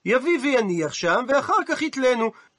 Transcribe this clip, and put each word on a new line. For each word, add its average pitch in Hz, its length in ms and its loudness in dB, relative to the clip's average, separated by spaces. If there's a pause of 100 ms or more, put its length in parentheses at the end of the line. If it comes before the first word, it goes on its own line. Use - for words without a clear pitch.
יביא 254 360 2
ויניח 202 520 0
שם, 185 340 0
ואחר 285 400 2
כך 320 140 -4
יתלנו. 254 500 0 (280)